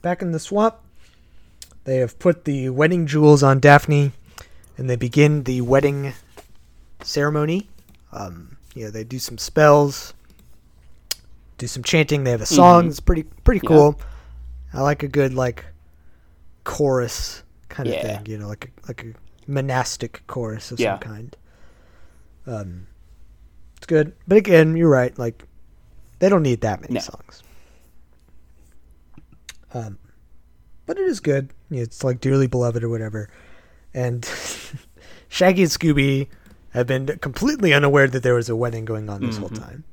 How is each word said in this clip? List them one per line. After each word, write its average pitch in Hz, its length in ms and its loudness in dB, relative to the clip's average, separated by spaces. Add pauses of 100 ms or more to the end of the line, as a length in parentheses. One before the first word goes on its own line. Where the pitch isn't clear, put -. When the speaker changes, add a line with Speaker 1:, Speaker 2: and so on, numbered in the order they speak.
Speaker 1:
Back 175 180 -4
in 175 120 -4
the 160 80 -4
swamp, 214 360 -2 (1080)
they 131 140 -2
have 123 200 -4
put 170 260 0
the 135 260 -4
wedding 160 360 2
jewels 147 380 6
on 135 160 4
Daphne, 143 520 6 (640)
and 127 140 -6
they 123 60 0
begin 147 480 2
the 127 160 -4
wedding 139 520 0 (880)
ceremony. 151 680 -2 (420)
Um, 87 460 -14 (180)
you 117 100 -12
know, 107 60 -12
they 110 140 -10
do 127 160 -12
some - 180 -12
spells, 147 760 2 (1500)
do 123 100 -10
some 123 160 -12
chanting. 147 400 0
They 127 80 0
have 113 80 -2
a 107 60 -8
song. 175 360 8
Speaker 2:
Mm-hmm. 165 80 0
Speaker 1:
It's 143 100 -10
pretty, 165 220 0 (220)
pretty 233 200 4
Speaker 2:
Yeah. - 40 -4
Speaker 1:
cool. 147 320 6 (760)
I 131 60 -4
like 143 220 0
a 143 60 -8
good, 135 260 0
like, 127 300 -4 (1000)
chorus - 760 -4 (260)
kind 123 200 -8
of 117 60 -4
Speaker 2:
Yeah. - 80 -6 (160)
Speaker 1:
thing. 104 80 -16
You 107 120 -12
know, 104 100 -12
like - 240 -14 (120)
a, - 40 -18
like 117 160 -14
a 113 100 -18 (360)
monastic 135 800 -6
chorus 110 440 -10
of 117 80 -12
Speaker 2:
Yeah. 107 140 0
Speaker 1:
some 95 60 -12
kind. 107 360 -16 (1120)
Um, 98 400 -12 (920)
it's - 100 -20
good, 156 280 0 (120)
but 190 120 4
again, 165 380 4
you're 165 120 4
right. 127 300 2
Like, 117 260 -8 (760)
they 185 80 4
don't 190 140 4
need 123 200 0
that 107 180 -4
many - 140 -8
Speaker 2:
No. 101 60 -4
Speaker 1:
songs. - 420 -18 (2250)
Um, 110 240 -12 (880)
but 359 120 -8
it 381 60 -4
is 302 160 -2
good. 139 300 -2 (200)
It's, 123 340 -8
like, 127 160 -2
dearly 135 260 2
beloved 120 380 -2
or 117 60 -4
whatever. 110 400 -8 (640)
And 120 300 -6
<laughs> - 1040 -16
Shaggy 185 340 2
and 160 80 2
Scooby 139 580 0 (420)
have 123 160 -2
been 131 200 -2 (120)
completely 202 540 -2
unaware 143 360 4
that 127 140 -4
there 123 120 2
was 117 140 -2
a 117 80 -4
wedding 117 280 -6
going 110 260 -8
on 101 120 -10
this 113 160 -6
whole 104 100 -10
Speaker 2:
Mm-hmm. 110 160 -12
Speaker 1:
time. 127 280 -20